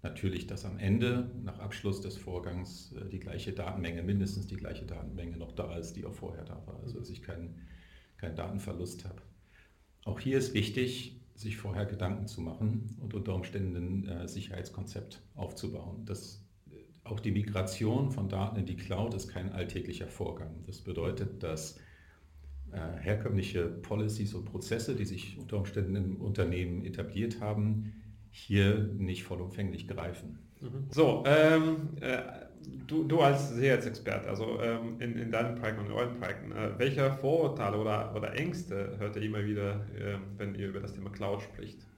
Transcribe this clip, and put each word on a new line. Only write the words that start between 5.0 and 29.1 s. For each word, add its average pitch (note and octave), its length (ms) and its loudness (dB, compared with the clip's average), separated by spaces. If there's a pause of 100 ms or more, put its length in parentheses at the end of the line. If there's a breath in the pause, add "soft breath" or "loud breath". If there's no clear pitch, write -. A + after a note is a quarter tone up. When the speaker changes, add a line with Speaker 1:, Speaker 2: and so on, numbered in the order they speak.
Speaker 1:
noch E2+ 140 -8
da F2 260 -4
ist, E2+ 160 -8
die F#2+ 100 -8
auch - 100 -6
vorher E2 300 -8
da - 220 -12
war. - 160 -10
Also, A#2 140 -8
Speaker 2:
Mhm. - 40 -8
Speaker 1:
dass - 100 -10
ich - 120 -10
keinen, E2+ 400 -10 (560 loud breath)
keinen D#2+ 180 -6
Datenverlust F2+ 720 -4
habe. - 160 -10 (800 soft breath)
Auch G2+ 160 -4
hier C3+ 180 4
ist - 160 2
wichtig, A#2 680 0 (140)
sich G#2+ 220 -6
vorher G2 300 -2
Gedanken G2 400 -2
zu - 160 -8
machen G#2+ 580 0
und G#2 140 -6
unter G2 200 -2
Umständen F#2 420 -2
ein, F#2 320 -2
äh, F2 200 -4
Sicherheitskonzept - 960 -8 (120)
aufzubauen. - 680 -6
Das, - 400 -10 (260)
äh, - 40 -18 (300)
auch G#2+ 160 -6
die A2 100 0
Migration G#2 800 2
von G2+ 180 0
Daten G2 300 0
in F2+ 80 2
die F#2 100 -4
Cloud G#2 380 -2
ist F#2+ 140 -4
kein F#2 240 -4
alltäglicher F2+ 560 -4
Vorgang. - 580 -6
Das - 160 -12
bedeutet, F2+ 600 -2
dass, D#2+ 360 -4 (920 soft breath)
äh, - 60 -4 (220)
herkömmliche F#2+ 680 2
Policies G#2+ 680 0
und - 100 -4
Prozesse, - 500 -2
die G#2 120 0
sich - 320 -6
unter - 180 -4
Umständen G2 400 2
im F#2+ 200 2
Unternehmen F2+ 680 0
etabliert A2 560 -2
haben, G#2+ 540 2 (360 loud breath)
hier G2 480 6
nicht G2 460 0